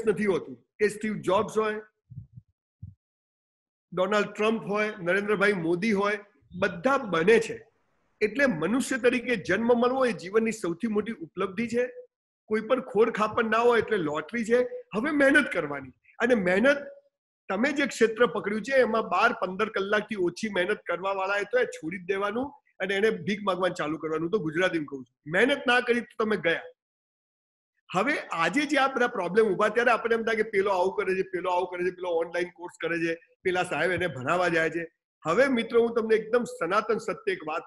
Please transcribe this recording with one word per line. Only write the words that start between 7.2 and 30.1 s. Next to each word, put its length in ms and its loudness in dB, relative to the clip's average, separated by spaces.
છે. 280 -6
એટલે 240 2
મનુષ્ય 520 0
તરીકે 380 0
જન્મ 320 -2
મળવો 380 4
એ 60 2
જીવનની 400 -2
સૌથી 360 -4
મોટી 240 -2
ઉપલબ્ધિ 560 -6
છે. 220 -2
કોઈ 160 -2
પણ 200 0
ખોડ 300 2
ખાપણ 340 0
ના 120 2
હોય 220 6
એટલે 180 0
લોટરી 480 -4
છે. 180 4
હવે 160 0
મહેનત 400 6
કરવાની. 380 -4
અને 160 4
મહેનત 420 4
તમે 220 0
જે 140 0
ક્ષેત્ર 400 2
પકડ્યું 360 -4
છે 100 -8
એમાં 300 4
બાર 400 2
પંદર 280 -2
કલાકથી 460 -2
ઓછી 340 -2
મહેનત 280 0
કરવાવાળાએ 680 -4
તો 160 0
એ 60 2
છોડી 320 -8
જ 80 -16
દેવાનું 480 -4
અને 160 -2
એને 140 2
ભીખ 340 -4
માંગવાનું 320 0
ચાલુ 220 -4
કરવાનું. 320 -4
તો 100 0
ગુજરાતીમાં 460 0
કહું 180 -12
છું, 280 -18
મહેનત 360 2
ના 120 4
કરી 220 0
તો 240 -6
તમે 120 0
ગયા. 240 0
હવે 240 0
આજે 460 0
જે 120 0
આ 100 4
બધા 200 0
problem 380 2
ઊભા, 220 2
ત્યારે 240 2
આપણને 240 0